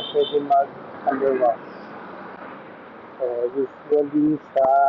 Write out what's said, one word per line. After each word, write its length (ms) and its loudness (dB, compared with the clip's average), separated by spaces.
pwede 280 2
mag-underwash. 1120 2
So, 100 -6
usually 800 0
sa 160 4